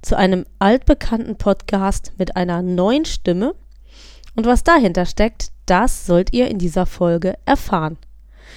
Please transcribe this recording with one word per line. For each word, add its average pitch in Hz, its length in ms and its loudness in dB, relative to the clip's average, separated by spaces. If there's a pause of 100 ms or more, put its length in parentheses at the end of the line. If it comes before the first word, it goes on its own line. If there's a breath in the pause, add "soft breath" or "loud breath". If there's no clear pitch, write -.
Zu - 160 0
einem 185 300 0 (120)
altbekannten 226 760 0
Podcast 196 800 -2
mit 185 180 -4
einer 180 280 -2
neuen 185 420 0
Stimme. 196 500 -2 (800 soft breath)
Und 226 120 -2
was 240 180 4
dahinter 247 400 4
steckt, - 440 -2 (180)
das 190 400 2
sollt 180 260 2
ihr 247 160 2
in 208 100 -4
dieser 175 280 0
Folge 175 480 -2 (100)
erfahren. 165 540 -2 (580 soft breath)